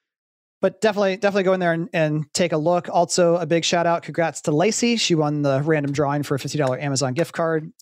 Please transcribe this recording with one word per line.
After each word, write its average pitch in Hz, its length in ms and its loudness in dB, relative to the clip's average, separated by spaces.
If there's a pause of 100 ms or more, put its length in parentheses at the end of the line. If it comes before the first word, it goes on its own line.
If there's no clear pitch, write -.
(600)
But 190 200 -2
definitely, 196 360 0
definitely 202 260 0
go 185 100 4
in 185 60 0
there 170 140 2
and, 165 200 -4
and 156 400 0
take 180 180 0
a 160 60 0
look. 170 320 0
Also, 175 460 2
a 175 100 -2
big 160 200 0
shout 170 200 0
out, 170 180 0
congrats 156 400 -4
to 160 80 -2
Lacey. 220 440 2
She 180 180 0
won 147 280 0
the 139 200 2
random 147 300 0
drawing 143 320 0
for 147 120 -4
a 127 40 -2
fifty 147 180 -6
dollar 127 220 0
Amazon 135 340 -2
gift 156 200 -4
card. 165 380 -2 (100)